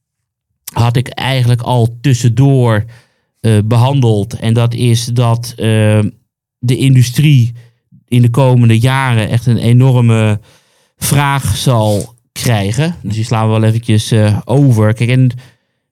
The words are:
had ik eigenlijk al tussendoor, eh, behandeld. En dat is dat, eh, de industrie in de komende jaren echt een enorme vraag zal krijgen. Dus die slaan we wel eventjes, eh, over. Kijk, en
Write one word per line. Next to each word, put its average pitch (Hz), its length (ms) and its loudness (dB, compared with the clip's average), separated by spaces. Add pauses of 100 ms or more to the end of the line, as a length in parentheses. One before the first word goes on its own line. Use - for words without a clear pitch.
(720)
had 120 220 0
ik 127 120 -2
eigenlijk 123 540 -2
al 120 400 -2
tussendoor, 123 840 0 (540)
eh, 110 260 2
behandeld. 117 680 0
En 113 200 -2
dat 117 200 0
is 120 320 0
dat, 117 520 -2
eh, 107 420 0 (600)
de 127 180 -2
industrie 131 760 2 (560)
in 120 140 0
de 120 80 4
komende 120 500 2
jaren 123 500 0
echt - 160 -2
een 117 120 0
enorme 117 800 2 (580)
vraag 139 600 -2
zal 107 580 -2 (160)
krijgen. 120 720 -4
Dus 107 140 -6
die 110 80 -4
slaan 110 220 -2
we 110 140 0
wel 110 40 0
eventjes, 110 480 0
eh, 107 340 2
over. 117 480 2
Kijk, 117 160 -4
en 127 220 2 (600)